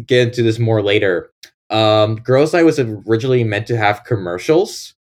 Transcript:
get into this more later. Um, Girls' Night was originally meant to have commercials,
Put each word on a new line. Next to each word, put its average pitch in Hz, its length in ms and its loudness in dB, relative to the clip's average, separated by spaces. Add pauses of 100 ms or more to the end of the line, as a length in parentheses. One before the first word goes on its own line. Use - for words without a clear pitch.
get 123 220 2
into 117 140 -4
this 113 160 0
more 113 240 0
later. 101 480 0 (400)
Um, 107 460 2
Girls' 131 360 0
Night 170 120 2
was 156 140 2
originally 113 680 -2
meant 107 240 -4
to 120 80 -2
have 104 280 0
commercials, 113 1000 -4